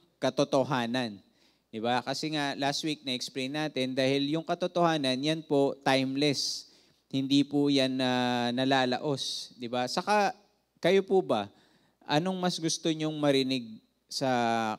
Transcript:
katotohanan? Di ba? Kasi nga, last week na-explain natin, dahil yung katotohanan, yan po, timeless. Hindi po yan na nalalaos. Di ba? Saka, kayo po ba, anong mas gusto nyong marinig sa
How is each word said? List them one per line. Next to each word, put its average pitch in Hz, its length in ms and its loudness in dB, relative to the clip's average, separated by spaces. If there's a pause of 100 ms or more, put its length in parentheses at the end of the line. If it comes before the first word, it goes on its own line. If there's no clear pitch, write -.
(200)
katotohanan? 127 960 0 (560)
Di 113 80 -8
ba? 120 240 0
Kasi 151 320 -4
nga, 143 240 -2
last 143 240 -2
week 151 240 -4
na-explain 131 480 -6
natin, 131 400 -4
dahil 139 400 2
yung 160 80 -4
katotohanan, 170 720 0
yan 156 240 -2
po, 139 400 2
timeless. 135 880 0 (440)
Hindi 135 320 2
po 143 240 0
yan 131 320 2
na 127 100 0 (460)
nalalaos. 131 1040 0
Di 120 80 -8
ba? 123 160 -2
Saka, 190 480 0 (480)
kayo 190 240 4
po 190 160 2
ba, 131 240 0 (640)
anong 180 320 0
mas 180 160 0
gusto 165 320 -2
nyong 156 320 -2
marinig 135 480 2 (400)
sa - 200 -4 (500)